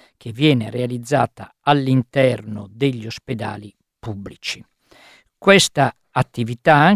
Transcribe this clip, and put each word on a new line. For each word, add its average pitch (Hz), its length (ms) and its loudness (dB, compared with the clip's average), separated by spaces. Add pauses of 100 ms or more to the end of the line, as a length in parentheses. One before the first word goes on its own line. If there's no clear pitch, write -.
(160)
che - 160 -16
viene 123 380 0
realizzata 123 840 -4 (100)
all'interno 131 1080 0
degli 117 340 -4
ospedali 104 680 -12 (240)
pubblici. - 640 -14 (720)
Questa 160 560 2 (180)
attività, 143 840 2